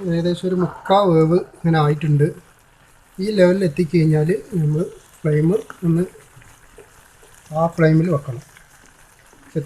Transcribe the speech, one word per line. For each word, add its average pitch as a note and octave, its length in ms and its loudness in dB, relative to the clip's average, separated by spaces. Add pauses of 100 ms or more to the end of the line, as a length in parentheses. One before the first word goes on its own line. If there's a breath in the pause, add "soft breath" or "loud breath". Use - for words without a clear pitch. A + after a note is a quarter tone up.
(120)
ഏകദേശം E3+ 380 0
ഒരു F#3 140 -2
മുക്കാൽ G3 480 0
വേവ് D#3+ 260 4 (200)
ഇങ്ങനെ D#3+ 260 0
ആയിട്ടുണ്ട്. D3 420 0 (960)
ഈ G3+ 60 -4 (100)
ലെവലിൽ G3 300 2
എത്തിക്കഴിഞ്ഞാൽ D#3 600 0 (320)
നമ്മൾ D3+ 220 -2 (380)
ഫ്ലെയിം D3+ 280 0 (400)
ഒന്ന് E3 180 0 (1500)
ആ E3 40 0 (120)
ഫ്ലെയിമിൽ D#3+ 400 2
വെക്കണം. C3+ 260 -10 (1000)
പക്ഷെ - 240 -10